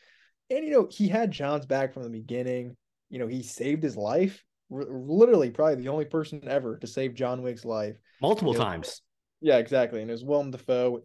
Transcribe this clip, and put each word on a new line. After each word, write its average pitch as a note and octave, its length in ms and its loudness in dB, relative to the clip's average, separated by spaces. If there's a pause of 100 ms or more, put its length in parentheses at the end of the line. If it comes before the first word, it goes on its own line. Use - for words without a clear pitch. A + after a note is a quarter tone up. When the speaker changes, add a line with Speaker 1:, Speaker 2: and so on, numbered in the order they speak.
(500)
Speaker 1:
And, D4 160 -2
you D4+ 60 -4
know, B3 180 6
he G3+ 180 0
had G#3+ 240 2
John's C#3+ 360 -2
back C3+ 260 2
from C3 100 -10
the A#2+ 60 -10
beginning. B2 680 -6 (340)
You B2+ 100 -10
know, A#2 80 -2
he B2+ 160 -6
saved D3 400 -4
his B2+ 120 -2
life, C#3+ 480 0 (300)
r-, C#3 160 -6
literally D3 640 6
probably D3+ 240 2
the B2+ 140 -6
only D3+ 160 -2
person D#3 420 -6
ever B2+ 320 -2
to A#2+ 80 -10
save C3 260 -4
John B2 300 -4
Wick's A#2+ 220 -6
life. G#2+ 300 -4 (260)
Speaker 2:
Multiple E3 320 2
Speaker 1:
You A#2 60 0
know, A#2 60 2
Speaker 2:
times. E2+ 360 -6 (400)
Speaker 1:
Yeah, D3 160 6
exactly. A#2 440 2
And A2+ 80 -8
it A#2 40 -4
was A#2 120 -10
Willem C#3+ 260 0
Dafoe, B2 540 0